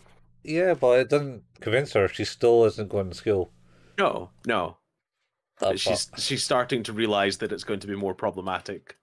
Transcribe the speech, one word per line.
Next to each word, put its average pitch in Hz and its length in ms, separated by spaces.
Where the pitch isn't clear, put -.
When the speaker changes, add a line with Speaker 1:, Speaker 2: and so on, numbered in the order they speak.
Speaker 1:
yeah, 170 300
but 127 260
it 127 100
doesn't 139 340
convince 127 320
her. 98 160
She - 160
still 117 400
isn't 104 240
going 95 200
to 85 60
school. 98 360
Speaker 2:
No, 110 320
no. 95 320
Speaker 1:
That 95 200
Speaker 2:
She's, 92 260
Speaker 1:
part. - 160
Speaker 2:
she's 131 220
starting 123 400
to 107 100
realize 101 460
that 104 120
it's 95 140
going 98 160
to 101 60
be 101 80
more 98 180
problematic. 92 880